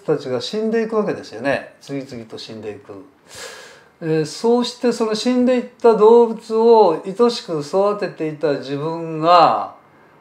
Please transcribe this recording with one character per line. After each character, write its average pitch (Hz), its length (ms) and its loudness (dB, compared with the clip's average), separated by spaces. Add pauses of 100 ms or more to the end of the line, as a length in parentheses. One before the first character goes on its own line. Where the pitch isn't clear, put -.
た 156 140 -2
ち 131 120 -10
が 123 120 -4
死 - 160 -8
ん 220 140 -2
で 226 120 -2
い 214 60 -4
く 226 80 -4
わ 202 100 0
け 156 60 -4
で - 100 -10
す - 100 -18
よ 110 100 -14
ね。 131 380 -6
次 139 240 -10
々 117 200 -16
と 110 140 -18
死 - 140 -16
ん 110 100 -16
で 107 100 -12
い - 40 -14
く。 98 280 -20 (960)
え 160 220 0
ー、 147 40 -2
そ 233 340 0
う 240 40 -2
し - 120 -10
て 240 140 0
そ 226 160 -4
の 214 80 -2
死 247 180 -2
ん 247 140 2
で 254 100 2
い 240 40 0
っ 240 40 -10
た - 300 2
動 233 320 6
物 220 300 -8
を 220 500 4
愛 233 240 0
し 226 120 -10
く 160 180 -6
育 202 400 -2
て 185 80 -4
て 156 200 -8
い 151 80 -8
た 147 180 -2
自 135 220 -8
分 160 440 -8
が、 151 540 2 (460)